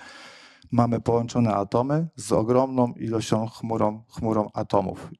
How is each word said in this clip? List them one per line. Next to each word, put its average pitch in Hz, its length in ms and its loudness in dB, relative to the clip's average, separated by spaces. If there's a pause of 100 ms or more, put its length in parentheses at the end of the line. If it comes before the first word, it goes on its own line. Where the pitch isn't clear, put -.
(720)
mamy 117 280 2
połączone 117 540 2
atomy 135 600 0
z - 160 -8
ogromną 127 600 2
ilością 113 540 -2
chmurą, 110 580 -2 (120)
chmurą 107 380 0
atomów, 101 540 -2 (120)